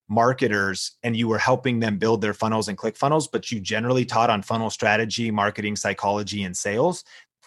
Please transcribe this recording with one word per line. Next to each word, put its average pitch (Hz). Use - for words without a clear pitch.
marketers 107
and 117
you 113
were 110
helping 123
them 107
build 110
their 104
funnels 110
and 101
ClickFunnels, 143
but -
you 107
generally 117
taught 120
on 104
funnel 113
strategy, 110
marketing 104
psychology, 101
and 90
sales, 135